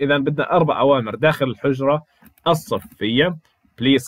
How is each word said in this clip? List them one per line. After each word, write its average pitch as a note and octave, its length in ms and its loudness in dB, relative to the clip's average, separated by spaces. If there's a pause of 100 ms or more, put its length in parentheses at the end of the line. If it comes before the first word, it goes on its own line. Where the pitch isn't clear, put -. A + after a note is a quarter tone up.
إذا C#3+ 180 0
بدنا C#3 340 -4
أربع D#3 280 2
أوامر B2+ 340 2
داخل C#3+ 320 0
الحجرة C3+ 560 -2 (440)
الصفية. D3 880 -2 (460)
Please C3 260 2